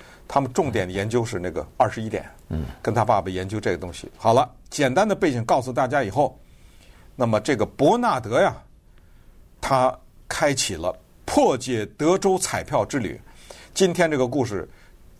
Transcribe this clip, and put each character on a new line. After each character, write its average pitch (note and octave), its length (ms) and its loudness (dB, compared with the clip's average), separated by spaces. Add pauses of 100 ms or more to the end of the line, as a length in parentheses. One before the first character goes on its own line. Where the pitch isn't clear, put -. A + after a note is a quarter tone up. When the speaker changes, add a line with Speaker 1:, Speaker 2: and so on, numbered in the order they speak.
(280)
Speaker 1:
他 - 140 2
们 B2+ 100 -4
重 D3+ 200 0
点 F#2 180 -2
研 G2 180 -4
究 A#2 160 0
是 A2 140 -6
那 F2 140 -4
个 D#2 160 -8 (100)
二 A#2+ 120 2
十 A2+ 120 -8
一 A2 80 -6
点， F#2+ 160 -6 (240)
Speaker 2:
嗯。 D#2+ 160 -6 (160)
Speaker 1:
跟 A2 120 -4
他 A#2 100 0
爸 G#2+ 180 2
爸 F#2 80 -8
研 F#2 180 -6
究 G#2 120 -6
这 A2 120 -4
个 E2 60 -2
东 F2 160 -10
西。 - 240 -16
好 A2+ 160 2
了， C3+ 160 2 (200)
简 C3+ 220 0
单 F#3+ 160 2
的 G3+ 60 0
背 E3+ 180 2
景 A#2+ 140 -4
告 C#3+ 160 2
诉 B2 120 -8
大 C3 140 0
家 C#3 160 0
以 G2 60 -4
后， B2+ 260 0 (800)
那 A#2+ 120 2
么 G#2+ 120 2
这 C3+ 160 0
个 G#2 120 0
伯 E3+ 300 4
纳 G#3+ 220 0
德 A#2 220 0
呀， F#3 140 2 (1040)
他 C3 340 2 (320)
开 C#3+ 280 0
启 G2+ 200 -4
了 F2 200 -4 (300)
破 G#3+ 300 4
解 A#2+ 300 -4 (120)
德 E3 200 4
州 F#3+ 200 2
彩 F2+ 260 -4
票 B2 200 0
之 C#3 140 -4
旅。 E2 220 -4 (560)
今 F3+ 180 4
天 E3+ 160 2
这 D3 80 0
个 B2+ 100 2
故 C3 160 0
事， G2+ 240 -4 (520)